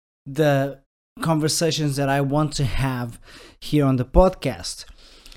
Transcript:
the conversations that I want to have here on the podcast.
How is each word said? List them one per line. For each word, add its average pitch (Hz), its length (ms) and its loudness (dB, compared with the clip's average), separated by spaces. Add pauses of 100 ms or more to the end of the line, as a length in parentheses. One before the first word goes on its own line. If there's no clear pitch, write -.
(260)
the 139 560 0 (400)
conversations 156 760 0
that 139 140 0
I 139 100 2
want 143 360 0
to 143 100 0
have 123 560 -4 (400)
here 147 240 0
on 131 100 2
the 123 80 0
podcast. 175 800 0 (540)